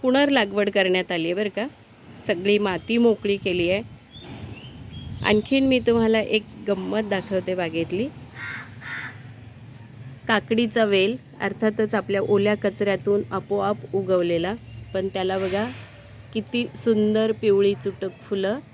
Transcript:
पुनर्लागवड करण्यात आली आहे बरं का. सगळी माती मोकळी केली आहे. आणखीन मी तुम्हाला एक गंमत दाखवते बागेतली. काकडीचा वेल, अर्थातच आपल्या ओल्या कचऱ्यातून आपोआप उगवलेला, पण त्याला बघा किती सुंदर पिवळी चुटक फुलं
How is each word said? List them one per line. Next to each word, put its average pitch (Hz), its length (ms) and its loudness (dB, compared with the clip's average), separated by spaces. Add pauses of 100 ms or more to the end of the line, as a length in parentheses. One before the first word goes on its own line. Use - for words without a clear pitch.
पुनर्लागवड 254 680 4
करण्यात 185 420 2
आली 170 120 0
आहे 170 100 0
बरं 208 140 -2
का. 202 180 -4 (540)
सगळी 202 380 2
माती 202 400 0
मोकळी 208 380 4
केली 180 340 0
आहे. 202 120 0 (1400)
आणखीन 214 420 4
मी 262 120 4
तुम्हाला 226 420 2
एक 208 220 0 (260)
गंमत 202 420 -2
दाखवते 185 440 -2
बागेतली. 180 540 -2 (2250)
काकडीचा 226 560 2
वेल, 202 320 4 (240)
अर्थातच 208 540 0
आपल्या 196 260 0
ओल्या 202 340 4
कचऱ्यातून 202 760 0
आपोआप 202 460 0 (180)
उगवलेला, 180 600 2 (400)
पण 190 140 -2
त्याला 190 300 -2
बघा 196 320 0 (640)
किती 240 320 -2 (100)
सुंदर 214 560 2
पिवळी 202 420 4 (100)
चुटक 190 380 -6
फुलं 190 360 -2 (160)